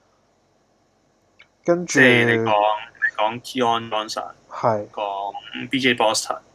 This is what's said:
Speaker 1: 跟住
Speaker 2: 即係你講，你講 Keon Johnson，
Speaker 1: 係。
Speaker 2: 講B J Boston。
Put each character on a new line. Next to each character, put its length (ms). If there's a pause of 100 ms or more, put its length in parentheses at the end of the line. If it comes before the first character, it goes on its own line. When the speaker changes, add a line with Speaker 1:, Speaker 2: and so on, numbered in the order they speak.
(1600)
Speaker 1:
跟 220
住 140
Speaker 2:
即 60
係 200
你 60 (120)
講， 180 (400)
你 160
講 240
Keon 480
Johnson， 420 (180)
Speaker 1:
係。 400
Speaker 2:
講 440 (360)
B 100
J 160
Boston。 440 (160)